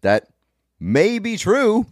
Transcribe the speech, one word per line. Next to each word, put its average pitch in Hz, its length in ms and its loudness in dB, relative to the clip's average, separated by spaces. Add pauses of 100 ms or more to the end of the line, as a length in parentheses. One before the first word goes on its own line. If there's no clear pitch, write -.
that 104 260 0 (580)
may 160 320 2
be 220 200 -6
true, 226 540 0